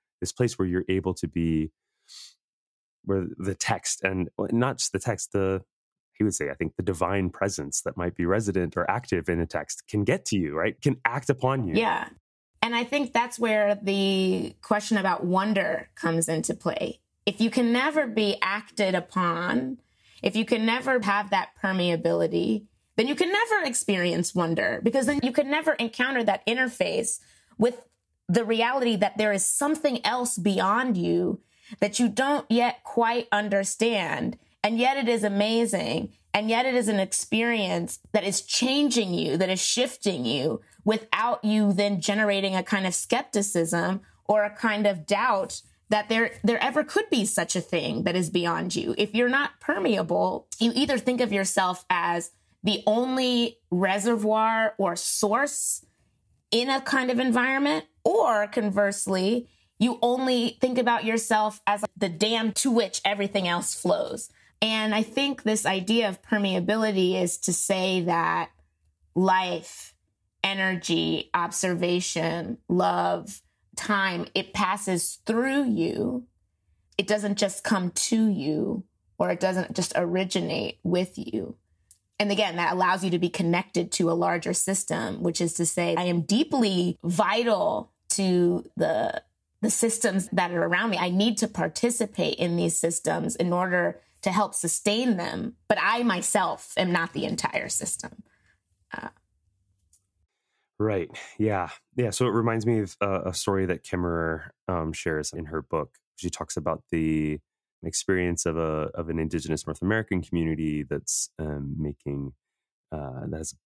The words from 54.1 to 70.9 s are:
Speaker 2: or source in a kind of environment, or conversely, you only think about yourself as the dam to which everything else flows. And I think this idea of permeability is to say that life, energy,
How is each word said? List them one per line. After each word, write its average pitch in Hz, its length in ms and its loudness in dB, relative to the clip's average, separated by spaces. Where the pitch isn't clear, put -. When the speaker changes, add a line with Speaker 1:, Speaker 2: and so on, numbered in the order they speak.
Speaker 2:
or 175 180 0
source - 880 -2
in 247 200 2
a 269 100 2
kind 262 300 0
of 240 80 2
environment, 262 640 2
or 226 420 4
conversely, 202 1000 0
you 233 240 2
only 247 580 2
think 254 180 2
about 233 260 2
yourself 220 640 0
as 208 180 0
the 196 120 0
dam 220 440 0
to - 180 0
which 220 340 2
everything 202 420 0
else 175 280 -2
flows. - 560 -2
And 220 320 0
I 220 80 4
think 277 400 -2
this 214 240 0
idea 202 420 2
of 180 140 -8
permeability 190 960 2
is 175 180 0
to - 140 -2
say 185 500 0
that 170 480 0
life, 185 800 0
energy, 180 920 0